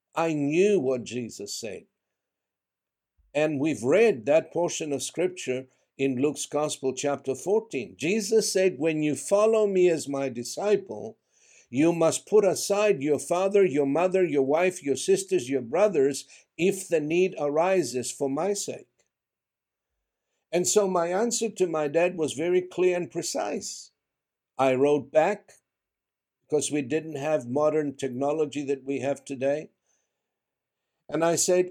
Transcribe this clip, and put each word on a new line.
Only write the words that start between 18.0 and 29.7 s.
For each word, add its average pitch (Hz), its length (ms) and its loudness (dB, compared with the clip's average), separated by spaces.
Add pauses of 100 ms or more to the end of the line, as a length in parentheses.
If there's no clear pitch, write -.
for 139 160 -4
my 160 260 -2
sake." - 340 -8 (1600)
And 180 160 0
so 202 200 2
my 175 220 0
answer 220 400 -2
to 185 180 -2
my 156 200 -2
dad 170 300 0
was 143 160 -2
very 175 280 0
clear 180 360 0
and 175 140 -6
precise. - 800 -8 (680)
I 131 160 2
wrote 139 380 2
back, 165 500 0 (880)
'cause 143 220 -2
we 147 100 0
didn't 151 360 -4
have 143 300 -2
modern 147 480 0
technology 143 680 -2
that 135 200 -4
we 135 180 -4
have 139 220 -2
today. 139 460 -4 (1400)